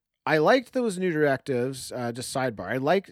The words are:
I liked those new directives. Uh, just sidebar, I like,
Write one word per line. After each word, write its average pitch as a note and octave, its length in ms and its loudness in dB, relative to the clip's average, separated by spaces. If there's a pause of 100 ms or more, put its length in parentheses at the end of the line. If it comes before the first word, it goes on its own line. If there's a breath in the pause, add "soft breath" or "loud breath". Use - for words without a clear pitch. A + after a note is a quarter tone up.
(240)
I D3+ 140 2
liked A#3 340 4
those A3+ 260 -2
new F#3 120 0
directives. C3+ 800 0
Uh, A#2+ 220 -4
just A#2+ 200 -10
sidebar, G#2+ 380 -4
I A#2+ 60 -2
like, D#3+ 360 0